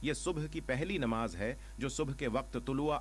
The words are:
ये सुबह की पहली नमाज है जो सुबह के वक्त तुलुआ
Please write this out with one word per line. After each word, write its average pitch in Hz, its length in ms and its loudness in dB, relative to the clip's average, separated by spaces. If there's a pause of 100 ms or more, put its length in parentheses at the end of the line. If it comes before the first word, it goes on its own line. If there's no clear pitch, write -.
ये 147 120 2
सुबह 156 320 0
की 151 160 -4
पहली 160 360 0
नमाज 113 360 2
है 107 220 -2 (220)
जो 131 100 0
सुबह 135 260 0
के 135 140 -2
वक्त 127 280 0
तुलुआ 143 440 2